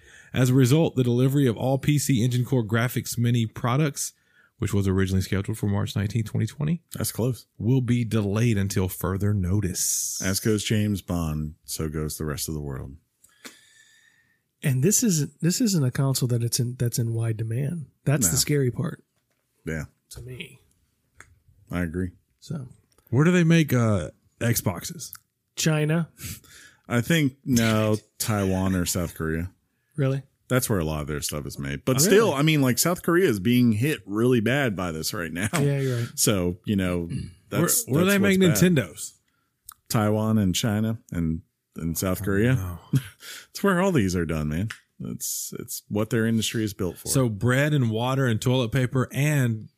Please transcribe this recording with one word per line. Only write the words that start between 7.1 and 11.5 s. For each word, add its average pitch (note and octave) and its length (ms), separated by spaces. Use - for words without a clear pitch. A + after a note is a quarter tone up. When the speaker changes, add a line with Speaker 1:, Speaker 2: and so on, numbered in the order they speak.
Speaker 2:
close. A#2 340
Speaker 1:
will B2 240
be A#2+ 220
delayed A2 540
until G2 320
further G2 440
notice. F#2 880
Speaker 2:
As F#2+ 180
goes G#2+ 240
James G#2+ 380
Bond, D#2 520